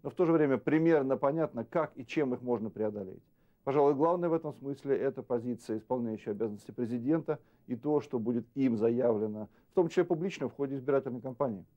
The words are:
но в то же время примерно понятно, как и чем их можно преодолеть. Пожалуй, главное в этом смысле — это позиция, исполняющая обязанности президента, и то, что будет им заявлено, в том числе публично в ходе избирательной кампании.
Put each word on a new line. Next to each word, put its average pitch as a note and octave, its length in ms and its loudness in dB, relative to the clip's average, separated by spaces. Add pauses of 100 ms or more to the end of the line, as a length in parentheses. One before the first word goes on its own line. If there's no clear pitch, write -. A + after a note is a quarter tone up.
но C#3+ 80 -8
в - 40 -18
то F#3 100 2
же E3 80 4
время D3 260 6
примерно D3+ 580 4
понятно, C#3+ 480 -2
как D#3 300 -2
и C3 100 -14
чем C3 300 -2
их B2 80 -8
можно A#2 260 -2
преодолеть. G#2 540 -6 (400)
Пожалуй, C#3 320 4
главное E3+ 340 2
в D#3+ 40 2
этом D#3+ 220 -4
смысле — C#3 440 -2
это C3 240 -2
позиция, A#2+ 560 -4
исполняющая A#2 540 -4
обязанности G#2 400 -6
президента, B2 680 -2 (300)
и A#2+ 80 -4
то, D3 240 0
что C3 180 -6
будет A#2 260 -2 (120)
им C3 200 2
заявлено, G#2+ 720 0 (220)
в - 40 -20
том F3 140 4
числе F#3 140 2
публично E3+ 460 -2
в - 60 -10
ходе C#3 200 -4
избирательной C3 460 -2
кампании. B2 440 -4 (120)